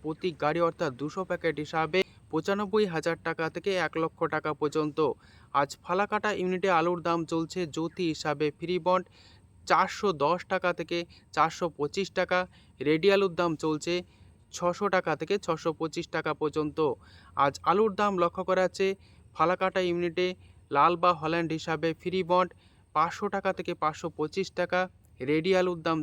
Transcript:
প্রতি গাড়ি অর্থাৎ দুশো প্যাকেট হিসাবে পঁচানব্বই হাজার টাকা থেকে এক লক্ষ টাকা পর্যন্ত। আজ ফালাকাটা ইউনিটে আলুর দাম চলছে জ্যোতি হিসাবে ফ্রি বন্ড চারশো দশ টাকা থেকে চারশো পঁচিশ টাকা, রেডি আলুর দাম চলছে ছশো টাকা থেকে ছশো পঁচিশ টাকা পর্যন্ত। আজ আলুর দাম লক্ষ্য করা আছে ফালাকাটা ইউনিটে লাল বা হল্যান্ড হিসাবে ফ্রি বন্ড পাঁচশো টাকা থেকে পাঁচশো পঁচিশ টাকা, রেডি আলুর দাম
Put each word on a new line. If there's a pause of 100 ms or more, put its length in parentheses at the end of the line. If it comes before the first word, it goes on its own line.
প্রতি (120)
গাড়ি
অর্থাৎ (100)
দুশো
প্যাকেট
হিসাবে (300)
পঁচানব্বই
হাজার
টাকা
থেকে
এক
লক্ষ (120)
টাকা
পর্যন্ত। (540)
আজ (120)
ফালাকাটা (120)
ইউনিটে
আলুর
দাম
চলছে (140)
জ্যোতি
হিসাবে
ফ্রি
বন্ড (640)
চারশো (180)
দশ (100)
টাকা
থেকে (360)
চারশো (120)
পঁচিশ (100)
টাকা, (400)
রেডি
আলুর
দাম (120)
চলছে (600)
ছশো
টাকা
থেকে (100)
ছশো
পঁচিশ (100)
টাকা
পর্যন্ত। (600)
আজ (120)
আলুর
দাম (100)
লক্ষ্য
করা
আছে (460)
ফালাকাটা
ইউনিটে (440)
লাল
বা
হল্যান্ড
হিসাবে (120)
ফ্রি
বন্ড (460)
পাঁচশো
টাকা
থেকে
পাঁচশো (100)
পঁচিশ (120)
টাকা, (380)
রেডি
আলুর
দাম